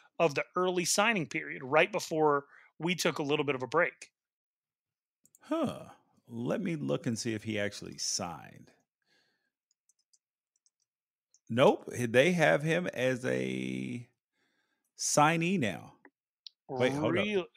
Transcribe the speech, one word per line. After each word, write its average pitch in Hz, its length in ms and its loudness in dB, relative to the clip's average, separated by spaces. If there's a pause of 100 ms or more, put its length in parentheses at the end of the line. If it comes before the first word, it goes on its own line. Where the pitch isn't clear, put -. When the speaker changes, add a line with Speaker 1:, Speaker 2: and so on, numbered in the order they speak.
(220)
Speaker 1:
of 156 140 4
the 147 80 0 (140)
early 180 260 0
signing 202 420 2
period, 156 380 -8
right 156 300 4
before 151 500 2 (340)
we 175 160 -2
took 165 260 0
a 156 40 -2
little 147 220 0
bit 139 100 -2
of 127 80 -8
a 127 40 -4
break. 151 440 -2 (1300)
Speaker 2:
Huh. 302 400 -4 (440)
Let 120 320 -4
me 170 160 -4
look 143 320 -4
and 113 100 -2
see 117 160 -4
if 107 100 -6
he 107 140 -4
actually 98 400 -6
signed. - 720 -8 (2750)
Nope. 151 460 4
H-, 117 160 -4
they 139 220 6
have 156 300 4
him 165 240 0
as 127 380 -2
a 127 840 -4 (880)
signee 165 600 2
now. 85 360 -4 (720)
Wait, 131 240 0
hold 143 260 0
up. 202 60 2
Speaker 1:
Real-, 202 220 -2 (120)